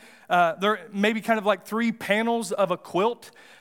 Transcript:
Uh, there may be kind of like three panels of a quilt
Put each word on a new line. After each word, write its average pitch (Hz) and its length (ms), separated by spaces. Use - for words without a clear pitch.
Uh, 175 260
there 185 360
may 202 220
be 220 80
kind 220 180
of 190 60
like 196 200
three 226 280
panels 226 580
of 196 180
a 175 80
quilt - 540